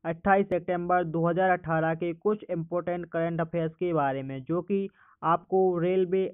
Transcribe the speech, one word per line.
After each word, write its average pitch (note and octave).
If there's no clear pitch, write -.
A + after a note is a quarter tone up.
अट्ठाईस G3
सितंबर F3+
दो E3
हज़ार F#3
अठारह E3
के E3+
कुछ G#3
important F3
current E3
affairs D#3+
के F3+
बारे C3+
में, C3+
जो E3+
कि G3
आपको F3
रेलवे, F#3